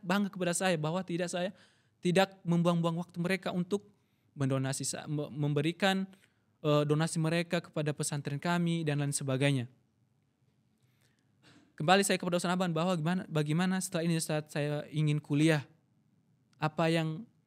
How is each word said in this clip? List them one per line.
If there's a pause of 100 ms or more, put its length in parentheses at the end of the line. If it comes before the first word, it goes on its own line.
bangga
kepada
saya
bahwa
tidak,
saya (540)
tidak
membuang-buang
waktu
mereka
untuk (480)
mendonasi
sa-,
me-,
memberikan, (560)
eh,
donasi
mereka
kepada
pesantren
kami
dan
lain
sebagainya. (2000)
Kembali
saya
kepada
Ustadz
Nambaban
bahwa
gimana,
bagaimana
setelah
ini
Ustadz
saya
ingin
kuliah, (960)
apa
yang (200)